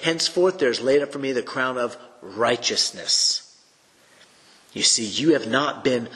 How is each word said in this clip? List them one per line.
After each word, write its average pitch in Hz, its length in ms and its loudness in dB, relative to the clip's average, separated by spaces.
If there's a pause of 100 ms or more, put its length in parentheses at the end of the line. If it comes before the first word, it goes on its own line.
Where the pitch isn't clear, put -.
Henceforth 180 560 2
there 135 100 4
is 110 140 -2
laid 135 180 4
up 139 100 -6
for 147 80 -10
me 135 140 -4
the 123 80 0
crown 127 380 -4
of 120 180 -4 (240)
righteousness." 107 1200 0 (1300)
You 104 80 -4
see, - 220 2
you 117 280 2
have 120 140 2
not 131 380 0
been 123 320 0